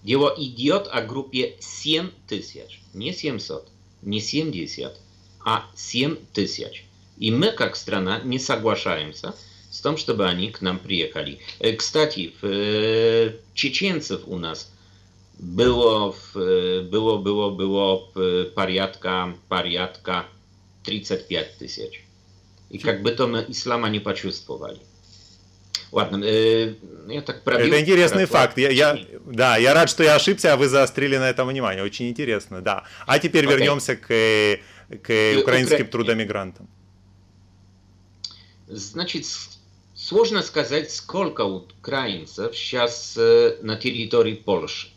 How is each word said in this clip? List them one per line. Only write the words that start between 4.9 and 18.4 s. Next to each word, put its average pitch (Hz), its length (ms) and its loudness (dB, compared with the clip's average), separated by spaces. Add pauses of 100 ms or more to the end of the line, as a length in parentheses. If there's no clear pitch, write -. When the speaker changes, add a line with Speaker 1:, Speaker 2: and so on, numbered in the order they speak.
Speaker 1:
а - 220 -2 (100)
семь 143 400 -4 (180)
тысяч. - 520 -6 (320)
И 110 140 -2
мы, 165 200 2
как 214 240 -4
страна, 98 480 -4
не 127 160 -4
соглашаемся 104 920 -4 (380)
с - 100 -16
тем, 151 160 -2
чтобы 104 300 0
они 92 240 -2
к - 100 -14
нам 92 180 -2
приехали. 78 600 -6 (200)
Э, 110 140 0
кстати, 151 680 -2
в, 101 60 -8
э, 110 840 2 (200)
чеченцев 143 720 -2
у 92 120 -8
нас 82 340 -10 (680)
было, 107 760 2
в, - 240 -14
э, 92 460 2
было, 107 340 0
было, 101 320 0
было, 95 680 0
э, 90 300 0 (100)